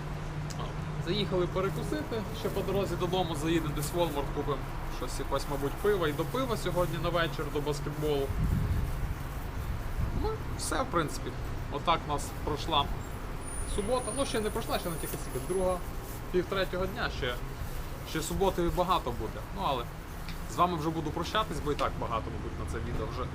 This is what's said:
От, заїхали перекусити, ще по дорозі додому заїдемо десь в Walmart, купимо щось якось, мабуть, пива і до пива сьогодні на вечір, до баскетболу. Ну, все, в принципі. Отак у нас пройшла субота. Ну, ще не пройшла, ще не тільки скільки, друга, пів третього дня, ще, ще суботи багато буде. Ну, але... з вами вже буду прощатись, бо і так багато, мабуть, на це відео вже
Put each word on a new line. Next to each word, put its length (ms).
От, 480
заїхали 400
перекусити, 760
ще 100
по 120
дорозі 340
додому 400
заїдемо 400
десь 180
в 40
Walmart, 380
купимо 220
щось 220
якось, 320
мабуть, 200
пива 360
і 40
до 140
пива 320
сьогодні 460
на 60
вечір, 440
до 80
баскетболу. 680
Ну, 60
все, 240
в 40
принципі. 460
Отак 360
у 40
нас 140
пройшла 420
субота. 420
Ну, 80
ще 140
не 100
пройшла, 300
ще 100
не 60
тільки 220
скільки, 360
друга, 240
пів 140
третього 400
дня, 320
ще, 180
ще 120
суботи 400
багато 360
буде. 280
Ну, 100
але... 180
з 20
вами 220
вже 120
буду 200
прощатись, 560
бо 60
і 40
так 160
багато, 220
мабуть, 280
на 60
це 60
відео 340
вже 240